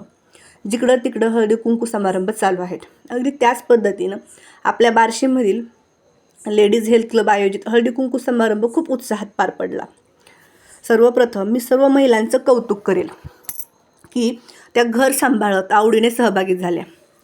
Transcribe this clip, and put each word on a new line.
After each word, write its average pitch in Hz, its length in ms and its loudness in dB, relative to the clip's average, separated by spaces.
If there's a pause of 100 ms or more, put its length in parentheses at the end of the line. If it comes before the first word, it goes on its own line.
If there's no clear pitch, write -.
(720)
जिकडं 247 240 2
तिकडं 226 320 -2
हळदी 226 280 0
कुंकू 233 300 -2
समारंभ 190 440 -4
चालू 190 320 -2
आहेत. 180 180 -10 (300)
अगदी 247 200 -4
त्याच 247 340 0
पद्धतीनं 202 540 0 (460)
आपल्या 226 280 2
बार्शीमधील 226 920 0 (640)
लेडीज 214 420 2
हेल्थ 226 220 4
क्लब 220 180 2
आयोजित 202 380 0
हळदी 240 240 2
कुंकू 254 260 -4
समारंभ 226 560 0
खूप 320 180 -2
उत्साहात 214 340 -6 (120)
पार 185 120 0
पडला. - 340 -8 (1040)
सर्वप्रथम 233 600 2
मी 240 120 0
सर्व 262 280 2
महिलांचं 254 500 2
कौतुक 233 440 0
करेल 180 260 -2 (1040)
की 240 260 -2 (340)
त्या 240 100 2
घर 240 280 2
सांभाळत 208 600 0
आवडीने 220 380 4
सहभागी 196 460 0
झाल्या. 175 280 -6 (400)